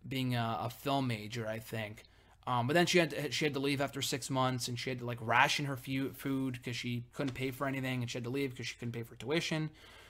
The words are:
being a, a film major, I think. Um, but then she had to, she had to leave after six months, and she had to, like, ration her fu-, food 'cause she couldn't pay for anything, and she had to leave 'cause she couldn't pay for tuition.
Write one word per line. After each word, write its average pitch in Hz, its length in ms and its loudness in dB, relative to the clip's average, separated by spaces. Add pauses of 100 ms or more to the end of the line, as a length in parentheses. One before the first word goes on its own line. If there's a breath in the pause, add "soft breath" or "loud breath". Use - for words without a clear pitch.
being 127 300 0
a, 113 240 0
a 113 100 -2
film 139 360 0
major, 110 420 -2
I 110 100 -4
think. 110 460 -6 (400 soft breath)
Um, 123 220 2
but 143 80 2
then 170 120 8
she 175 120 6
had 165 120 6
to, 143 200 -4
she 120 140 0
had 143 100 2
to 143 60 0
leave 139 200 2
after 139 220 0
six 131 260 -2
months, 131 380 2
and 123 100 -4
she 120 140 -4
had 131 80 -4
to, 117 60 -6
like, 120 160 -4
ration 127 460 6
her 135 100 -2
fu-, 131 360 -2
food 131 480 -2
'cause 123 140 -6
she 120 380 -2
couldn't 139 220 -2
pay 131 180 -2
for 139 160 -2
anything, 131 340 -2
and 120 80 -4
she - 80 -4
had 120 60 -4
to 120 60 -4
leave 135 260 0
'cause 117 100 -6
she - 80 -6
couldn't 120 160 -6
pay 117 140 -6
for 117 100 -14
tuition. 156 560 0 (400 loud breath)